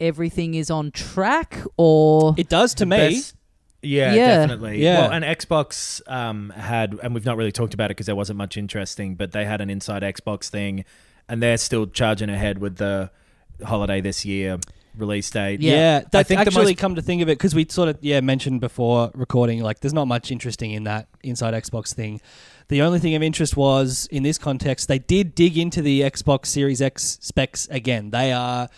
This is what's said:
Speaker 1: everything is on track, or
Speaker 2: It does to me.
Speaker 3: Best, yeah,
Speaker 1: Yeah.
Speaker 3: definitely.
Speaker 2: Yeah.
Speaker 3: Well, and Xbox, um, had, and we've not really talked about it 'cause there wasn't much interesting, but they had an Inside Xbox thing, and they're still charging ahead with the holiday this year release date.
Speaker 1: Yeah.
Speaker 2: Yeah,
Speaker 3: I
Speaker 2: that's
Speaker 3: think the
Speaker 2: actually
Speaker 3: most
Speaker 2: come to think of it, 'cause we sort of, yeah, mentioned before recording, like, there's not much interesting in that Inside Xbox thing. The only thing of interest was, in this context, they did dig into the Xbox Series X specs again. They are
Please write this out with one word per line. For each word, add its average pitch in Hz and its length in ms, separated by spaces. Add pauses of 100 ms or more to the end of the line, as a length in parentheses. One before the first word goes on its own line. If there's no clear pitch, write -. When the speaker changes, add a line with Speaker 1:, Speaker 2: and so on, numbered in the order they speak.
Speaker 1:
everything 165 540
is 160 160
on 156 200
track, 254 680 (200)
or 156 580
Speaker 2:
It 165 120
does 226 260
to 202 120
me. 185 100
Speaker 3:
Best, 165 380 (480)
yeah, 139 300
Speaker 1:
Yeah. 226 280
Speaker 3:
definitely. 113 420
Speaker 2:
Yeah. 175 260
Speaker 3:
Well, - 40
and 165 120
Xbox, - 840
um, 110 400
had, 104 520
and 120 120
we've 110 100
not 120 140
really 110 140
talked 110 220
about 104 160
it 101 40
'cause 92 120
there 104 100
wasn't 101 200
much 101 220
interesting, 101 560
but 90 180
they 104 140
had 104 140
an 98 100
Inside 98 320
Xbox 98 480
thing, 98 340 (440)
and 117 140
they're 117 160
still 110 280
charging 107 420
ahead 101 300
with 98 180
the 98 340 (540)
holiday 101 360
this 95 240
year 98 340 (380)
release 104 340
date. 101 300
Speaker 1:
Yeah. 143 120
Speaker 2:
Yeah, 156 320
Speaker 3:
I - 60
Speaker 2:
that's 190 180
Speaker 3:
think 190 120
the 208 80
Speaker 2:
actually 202 240
Speaker 3:
most 180 60
Speaker 2:
come 190 180
to 160 60
think 175 200
of 160 60
it, 147 100
'cause 180 160
we 160 140
sort 175 200
of, 147 120
yeah, 143 200
mentioned 131 400
before 117 540
recording, 120 480
like, 107 180
there's 143 140
not 151 140
much 120 220
interesting 120 420
in 107 120
that 107 220 (160)
Inside 120 320
Xbox 113 400
thing. 107 260 (480)
The 143 140
only 175 180
thing 160 160
of 156 60
interest 156 340
was, 135 560
in 139 100
this 151 160
context, 135 500
they 135 120
did 180 340
dig 170 240
into 170 240
the 139 200
Xbox 135 440
Series 139 340
X - 400
specs - 500
again. 113 400
They 127 220
are 123 460